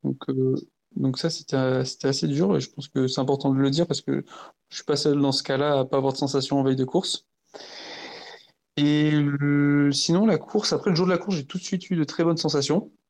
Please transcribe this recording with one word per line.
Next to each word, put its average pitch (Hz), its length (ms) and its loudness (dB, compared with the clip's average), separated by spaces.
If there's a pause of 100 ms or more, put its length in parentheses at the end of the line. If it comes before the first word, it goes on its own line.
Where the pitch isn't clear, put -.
Donc, 135 260 -4
euh, 131 260 0 (400)
donc 135 220 -2
ça, 165 120 -2
c'était, 131 560 -2
c'était - 220 -6
assez 139 200 0
dur 165 280 2
et 139 40 2
je 131 100 -6
pense - 180 -14
que 131 200 0
c'est 131 120 -4
important 135 320 0
de 135 80 2
le 139 100 4
dire 160 160 2
parce 143 160 -4
que 139 220 -4 (460)
je - 60 -18
suis - 100 -12
pas 147 100 0
seul 143 240 2
dans 139 120 4
ce 135 100 -2
cas-là 139 380 0
à 131 60 0
pas 135 120 0
avoir 135 160 2
de 135 40 -8
sensation 139 420 0
en 135 40 2
veille 131 120 4
de 131 100 0
course. - 400 -4 (1500)
Et, 151 360 4
euh, 143 760 2
sinon, 170 360 2
la 175 100 4
course, - 360 -2
après 190 180 0
le 165 40 4
jour 180 120 2
de 185 40 4
la 175 60 2
course, 185 200 -2
j'ai 135 80 -4
tout - 120 -10
de 180 60 -6
suite - 260 -6
eu 185 60 0
de 160 80 2
très 165 200 -2
bonnes 165 140 2
sensations. 151 540 0 (180)